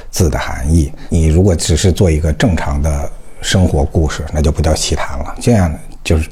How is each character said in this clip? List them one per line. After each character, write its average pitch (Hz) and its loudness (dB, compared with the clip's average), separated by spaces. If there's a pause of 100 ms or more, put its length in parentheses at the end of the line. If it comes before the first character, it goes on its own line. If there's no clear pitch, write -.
字 85 2
的 65 0
含 65 -4
义。 78 2 (160)
你 80 2
如 82 4
果 95 4
只 80 0
是 90 2
做 85 2
一 78 2
个 80 0
正 90 2
常 73 -2
的 73 -2 (320)
生 92 2
活 - 2
故 80 0
事， - -6
那 76 0
就 73 2
不 - -2
叫 78 2
奇 - -2
谭 - -4
了。 - -6
这 123 2
样 90 2 (300)
就 80 2
是 78 -2